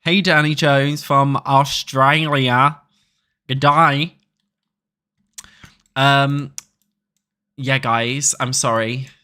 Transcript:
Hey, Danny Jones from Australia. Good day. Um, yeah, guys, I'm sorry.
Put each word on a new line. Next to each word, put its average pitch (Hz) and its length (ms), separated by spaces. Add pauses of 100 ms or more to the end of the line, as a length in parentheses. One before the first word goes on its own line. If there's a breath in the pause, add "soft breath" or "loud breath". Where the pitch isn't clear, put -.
Hey, 175 200
Danny 156 340
Jones 143 480
from 139 340
Australia. 139 1400 (680)
Good 131 120
day. 147 560 (1800 soft breath)
Um, 139 560 (1040)
yeah, 135 220
guys, 123 600
I'm 127 140
sorry. 120 560 (160)